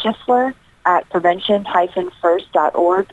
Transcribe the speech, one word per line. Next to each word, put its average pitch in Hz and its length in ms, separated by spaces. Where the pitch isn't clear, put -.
Schisler 247 540
at 180 240
prevention 185 540
hyphen 180 480
first 175 300
dot 151 240
org, 175 360